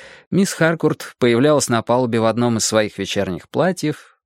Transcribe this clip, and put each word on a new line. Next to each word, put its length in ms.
"Мисс 220
Харкурт" 680
появлялась 480
на 140
палубе 400
в 40
одном 300
из 100
своих 320
вечерних 520
платьев, 760